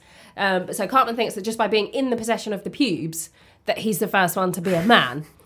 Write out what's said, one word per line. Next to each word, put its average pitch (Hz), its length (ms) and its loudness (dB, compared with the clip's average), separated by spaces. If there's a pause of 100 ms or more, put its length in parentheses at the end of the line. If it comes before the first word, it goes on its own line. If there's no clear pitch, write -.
(360)
Um, 185 380 0
so 202 140 -4
Cartman 233 280 2
thinks 214 200 -2
that 202 80 -8
just 226 140 -4
by 220 100 2
being 208 200 2
in 262 220 -2
the 233 80 0
possession 220 360 -2
of 190 100 -6
the 196 60 -6
pubes, 165 600 -2 (360)
that - 140 -2
he's 208 200 -2
the 214 80 0
first 185 280 2
one 185 160 0
to 180 100 -6
be 190 120 0
a 170 100 2
man. 151 460 4
<laughs> - 60 -20 (100)